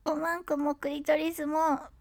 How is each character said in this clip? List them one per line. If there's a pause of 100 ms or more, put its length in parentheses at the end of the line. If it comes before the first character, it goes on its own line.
お
ま
ん
こ
も
ク
リ
ト
リ
ス
も (200)